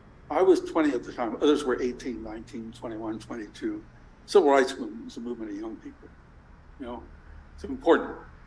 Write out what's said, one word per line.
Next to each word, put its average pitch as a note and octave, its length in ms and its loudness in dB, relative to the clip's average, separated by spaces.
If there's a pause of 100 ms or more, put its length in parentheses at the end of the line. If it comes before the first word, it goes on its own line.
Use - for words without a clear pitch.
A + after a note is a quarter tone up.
(300)
I D3+ 120 2
was F#3 180 6
twenty D#3 320 2
at A#2+ 120 -4
the B2 80 -12
time. A#2 280 -4
Others D3 220 4
were B2 180 -2
eighteen, A#2+ 440 -6
nineteen, A2+ 520 -12
twenty-one, A2 440 -8
twenty-two. G#2+ 640 -8 (420)
Civil E3+ 240 8
rights C3+ 260 6
movement A2 280 -10
was B2+ 120 -14
a B2 40 -12
movement A2+ 320 -8
of G2+ 40 -8
young G#2+ 200 -10
people. - 320 -18 (720)
You C3 60 -12
know, A#2+ 160 -10 (520)
it's - 80 -16
important. - 540 2 (300)